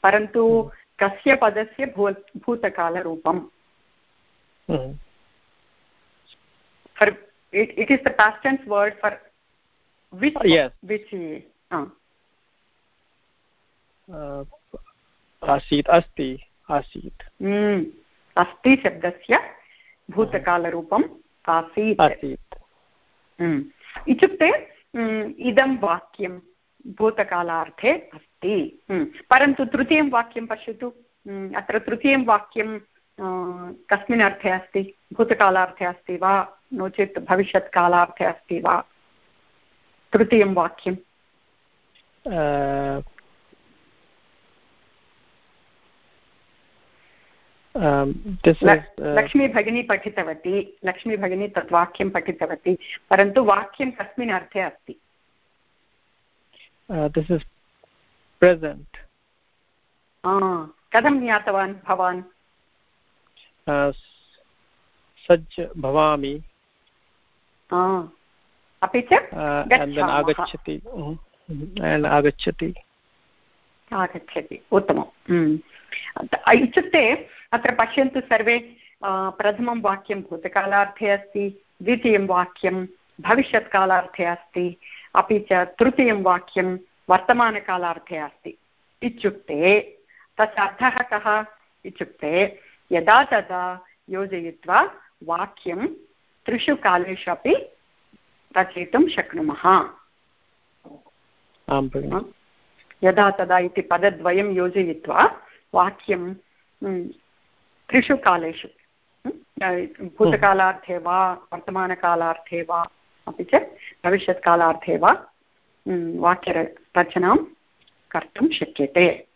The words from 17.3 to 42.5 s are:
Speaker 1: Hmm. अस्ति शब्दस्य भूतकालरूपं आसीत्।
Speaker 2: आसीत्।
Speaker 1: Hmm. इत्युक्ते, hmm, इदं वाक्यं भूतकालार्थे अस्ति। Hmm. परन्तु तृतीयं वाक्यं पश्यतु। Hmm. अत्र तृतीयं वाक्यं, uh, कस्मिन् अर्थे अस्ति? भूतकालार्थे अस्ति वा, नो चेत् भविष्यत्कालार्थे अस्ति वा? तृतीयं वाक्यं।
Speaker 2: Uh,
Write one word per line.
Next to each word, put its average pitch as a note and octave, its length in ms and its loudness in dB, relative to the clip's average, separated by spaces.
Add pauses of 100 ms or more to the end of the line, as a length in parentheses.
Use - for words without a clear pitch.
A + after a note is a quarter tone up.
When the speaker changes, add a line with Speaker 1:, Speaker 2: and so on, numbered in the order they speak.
Speaker 1:
Hmm. G3+ 420 0 (520)
अस्ति B3 460 4
शब्दस्य F3 720 -2 (560)
भूतकालरूपं F3 920 -2 (440)
आसीत्। F3 540 0
Speaker 2:
आसीत्। - 540 -2 (840)
Speaker 1:
Hmm. D#3+ 200 0 (460)
इत्युक्ते, E4+ 420 4 (480)
hmm, A3 400 -4
इदं C4 400 2
वाक्यं F3+ 640 -6 (480)
भूतकालार्थे G3 1040 -2
अस्ति। - 880 -6 (120)
Hmm. E3+ 140 0 (240)
परन्तु C4+ 360 4
तृतीयं D4 440 0
वाक्यं A#3 380 -4
पश्यतु। A3+ 460 -10 (340)
Hmm. G3 280 -10
अत्र G3+ 240 -4
तृतीयं C4 460 0
वाक्यं, G#3+ 540 -2 (400)
uh, F3+ 560 -8 (140)
कस्मिन् G#3+ 320 0
अर्थे G3 280 0
अस्ति? F#3+ 440 -4 (200)
भूतकालार्थे F#3+ 720 2
अस्ति F3+ 320 -8
वा, F#3+ 400 0 (160)
नो F#3+ 160 -6
चेत् G3 300 -4
भविष्यत्कालार्थे F3+ 1080 2
अस्ति F3 340 -6
वा? E3+ 260 0 (1300)
तृतीयं G#3+ 400 4
वाक्यं। F3+ 420 -2 (1300)
Speaker 2:
Uh, C#3 760 -2 (4000)